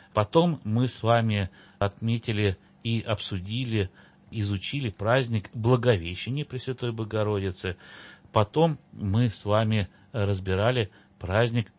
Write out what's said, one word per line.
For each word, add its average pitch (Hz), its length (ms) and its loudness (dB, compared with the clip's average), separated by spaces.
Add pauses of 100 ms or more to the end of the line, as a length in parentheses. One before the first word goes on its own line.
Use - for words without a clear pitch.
(120)
Потом 160 520 2
мы 117 240 0
с - 160 -10
вами 110 440 2 (300)
отметили 107 800 0 (240)
и 113 180 -2
обсудили, 104 920 -4 (420)
изучили 104 580 -4
праздник 113 640 0
Благовещения 117 880 0
Пресвятой 123 460 -6
Богородицы. 104 840 -2 (560)
Потом 151 460 2 (140)
мы 107 380 0
с - 140 -10
вами 107 440 2 (240)
разбирали 101 800 0 (280)
праздник 113 600 0